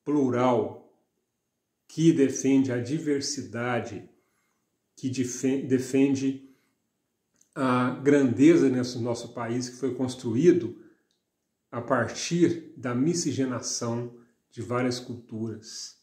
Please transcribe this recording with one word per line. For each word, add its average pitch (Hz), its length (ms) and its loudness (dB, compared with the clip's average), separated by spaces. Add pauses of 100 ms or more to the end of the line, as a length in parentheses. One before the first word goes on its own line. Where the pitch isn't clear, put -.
plural, 123 720 0 (1120)
que 160 240 4
defende 135 580 2
a 123 80 -2
diversidade, 120 1300 -4 (880)
que 135 140 -6
defe-, 131 540 -2
defende 135 840 2 (1080)
a 127 340 0
grandeza 139 800 4
nesse 123 300 -2
nosso 117 340 -6
país, 123 340 -6
que - 80 -14
foi 131 200 -4
construído 123 840 2 (920)
a 120 100 -6
partir 127 960 -2
da 123 160 -6
miscigenação 123 1300 -2 (320)
de 120 100 -12
várias 123 380 -2
culturas. - 1040 -12